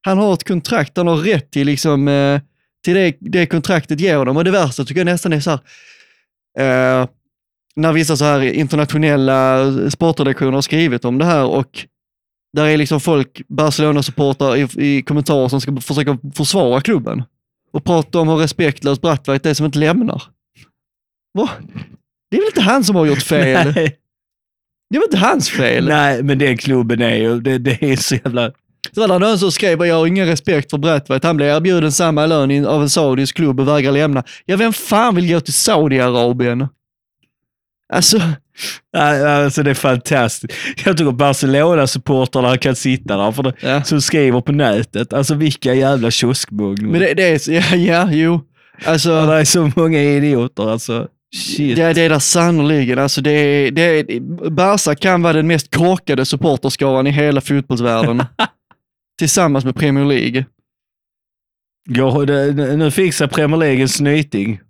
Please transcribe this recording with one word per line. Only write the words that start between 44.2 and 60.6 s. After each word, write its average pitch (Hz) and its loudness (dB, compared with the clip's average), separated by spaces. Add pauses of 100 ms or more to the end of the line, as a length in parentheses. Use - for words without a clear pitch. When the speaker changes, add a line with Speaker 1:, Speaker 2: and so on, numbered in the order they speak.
Speaker 2:
på 147 -4
nätet. 113 -2
Alltså, 143 0
vilka 143 -2
jävla 131 2
kioskmugglor. 104 -4
Speaker 1:
Men 170 0
det, 185 0
det 190 0
är 165 2
så, 143 -6
<laughs> - 0
ja, 170 0
ja, 175 2
jo. 160 2 (440)
Alltså, 160 0
Speaker 2:
Ja, 156 2
det 156 4
är 156 4
så 156 2
många 165 2
idioter, 139 0
alltså. 113 -6 (280)
Shit. 139 -4
Speaker 1:
det, 165 2
det 170 2
är 165 4
där 156 2
sannoliken. 147 2
Alltså, 139 0
det 147 0
är, 143 2
det 160 0
är, 156 0 (300)
Barca 185 0
kan 180 0
vara 170 2
den 156 2
mest 165 0
korkade 165 0
supporterskaran 139 0
i 143 0
hela 143 2
fotbollsvärlden. 120 0 (460)
Speaker 2:
<laughs> - -20
Speaker 1:
Tillsammans 147 0
med 127 -2
Premier 143 0
League. 127 -2 (1400)